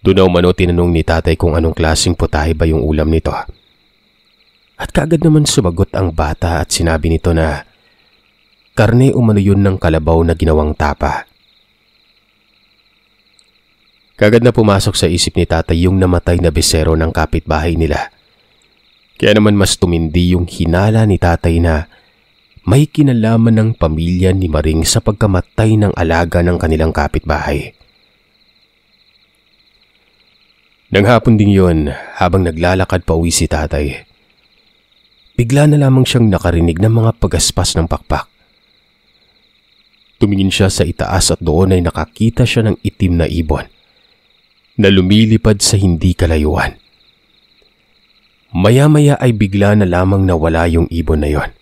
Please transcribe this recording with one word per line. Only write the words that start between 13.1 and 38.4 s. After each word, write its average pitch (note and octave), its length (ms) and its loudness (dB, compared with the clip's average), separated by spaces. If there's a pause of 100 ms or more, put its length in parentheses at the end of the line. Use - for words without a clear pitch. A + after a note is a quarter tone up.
Kaagad G#2+ 240 4
na A#2+ 160 2
pumasok G#2 400 2
sa E2+ 160 0
isip - 240 -4
ni F2+ 80 0
tatay E2+ 400 -2
yung F#2+ 160 2
namatay F2 400 0
na E2+ 80 0
bisero D#2+ 480 0
ng D#2+ 160 -2
kapitbahay D#2+ 640 -4
nila. D2+ 320 -2 (1120)
Kaya G#2 160 2
naman G#2 240 2
mas F#2+ 160 0
tumindi E2+ 560 0
yung F2 160 0
hinala G2 560 0
ni G2+ 160 0
tatay E2+ 400 0
na D#2+ 320 -2 (720)
may C#3+ 240 2
kinalaman A#2 720 2
ng A2 160 0
pamilya E2+ 560 0
ni F#2 160 -2
Maring D#2 400 -2
sa - 160 -2
pagkamatay A2 720 0
ng G#2 240 2
alaga E2 400 0
ng F2 160 0
kanilang D#2+ 400 0
kapitbahay. D2 800 -4 (3250)
Nang G2+ 80 4
hapon A#2 320 4
ding G#2 160 2
yun, E2 400 2 (240)
habang F2+ 320 0
naglalakad F2+ 560 -2
pa E2 120 -2
uwi E2+ 160 -2
si E2 140 -2
tatay, D2+ 600 -6 (1300)
bigla C#3 320 2
na D3 80 2
lamang C3 240 2
siyang A#2 240 2
nakarinig E2+ 560 0
ng A2 160 2
mga A2+ 160 0
pagaspas - 640 -2
ng E2 80 -2
pakpak. - 400 -6 (1900)